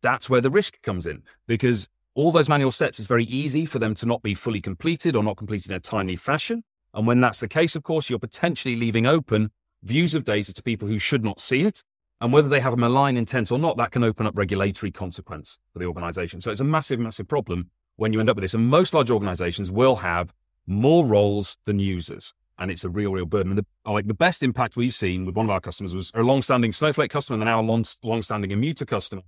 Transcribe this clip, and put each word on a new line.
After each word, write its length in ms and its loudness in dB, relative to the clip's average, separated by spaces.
that's 260 0
where 140 4
the 80 2
risk 320 2
comes 240 -4
in, 160 -8
because 420 0
all 160 2
those 160 6
manual 240 2
steps, 300 -2
is 60 -10
very 180 2
easy 400 -2
for 140 -4
them 160 0
to 100 -6
not 180 0
be 120 -2
fully 260 -4
completed 560 -2
or 60 4
not 160 -2
completed 320 -6
in 80 -6
a 20 -10
timely 340 -4
fashion. 480 -4
And 140 -2
when 160 6
that's 180 2
the 80 -4
case, 260 2
of 100 -8
course, 260 -2
you're 80 0
potentially 580 -2
leaving 300 2
open 440 2
views 320 2
of 100 -2
data 280 -2
to 100 -14
people 240 -4
who 120 0
should 260 0
not 160 -4
see 220 0
it. 200 0
And 140 2
whether 160 8
they 100 4
have 140 0
a 20 0
malign 400 4
intent 340 -2
or 80 2
not, 200 0
that 140 -2
can 120 2
open 220 0
up 100 -6
regulatory 560 -2
consequence 640 -12
for 60 -14
the 80 -4
organization. 560 -6
So 80 -4
it's 100 -4
a 40 0
massive, 360 0
massive 280 -6
problem 420 -4
when 160 0
you 80 2
end 80 2
up 80 2
with 60 -4
this. 100 -2
And 140 2
most 260 4
large 180 2
organizations 600 -2
will 260 4
have 380 -4
more 400 4
roles 580 2
than 140 0
users. 560 -4
And 120 -6
it's 140 -6
a 60 -4
real, 220 -2
real 120 -2
burden. 280 0
And 60 0
the, 320 -6
like, 160 0
the 60 0
best 300 2
impact 340 0
we've 180 0
seen 300 -2
with 100 -6
one 120 2
of 40 0
our 100 0
customers 340 -8
was 200 -8
a 80 2
long-standing 500 2
Snowflake 380 0
customer 260 -4
and 100 -2
now 120 2
a 40 2
long, 240 0
long-standing 480 -2
Immuta 360 -2
customer. 420 -6